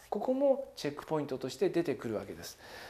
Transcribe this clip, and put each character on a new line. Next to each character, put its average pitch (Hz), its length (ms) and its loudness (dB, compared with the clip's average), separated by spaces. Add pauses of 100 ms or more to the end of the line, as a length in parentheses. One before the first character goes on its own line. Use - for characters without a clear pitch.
こ 208 100 -2
こ 254 140 2
も 269 420 4
チ - 120 -4
ェ 143 60 0
ッ 147 40 -8
ク - 80 -10
ポ 156 140 0
イ 147 40 0
ン 135 40 -4
ト 131 100 -2
と 131 120 -4
し - 60 -6
て 190 140 4
出 175 140 4
て 147 100 2
く 120 140 -4
る 110 80 0
わ 98 100 -2
け 98 80 -10
で 82 100 -10
す。 - 140 -12 (320)